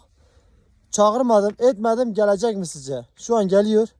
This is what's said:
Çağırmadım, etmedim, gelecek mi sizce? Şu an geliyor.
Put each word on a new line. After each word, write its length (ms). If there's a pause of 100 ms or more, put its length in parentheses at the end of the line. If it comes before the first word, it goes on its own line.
(920)
Çağırmadım, 680
etmedim, 560
gelecek 420
mi 100
sizce? 400 (100)
Şu 200
an 120
geliyor. 400 (120)